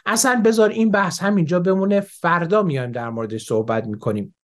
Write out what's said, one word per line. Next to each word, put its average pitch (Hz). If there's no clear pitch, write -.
اصلاً 233
بذار 220
این 220
بحث 196
همینجا 180
بمونه، 190
فردا 175
میایم 135
در 117
موردش 113
صحبت 113
می‌کنیم. 107